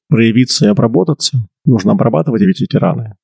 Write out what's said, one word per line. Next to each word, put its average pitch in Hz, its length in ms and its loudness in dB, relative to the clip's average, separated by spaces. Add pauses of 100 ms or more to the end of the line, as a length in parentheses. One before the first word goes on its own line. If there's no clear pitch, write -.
проявиться 113 560 2
и 104 40 4
обработаться. 120 760 -2 (180)
Нужно 113 280 2
обрабатывать 147 500 0
ведь 95 200 0
эти - 140 -2
раны. 120 480 -2